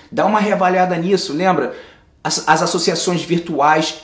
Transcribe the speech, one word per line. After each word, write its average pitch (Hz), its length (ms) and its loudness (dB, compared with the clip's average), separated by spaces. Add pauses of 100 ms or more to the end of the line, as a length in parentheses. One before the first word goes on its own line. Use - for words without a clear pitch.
(100)
Dá 139 140 -2
uma 208 140 2
reavaliada 185 580 2
nisso, 175 360 0
lembra? 160 440 0 (460)
As, 156 260 -2
as 156 140 4
associações 170 600 -2
virtuais 156 800 0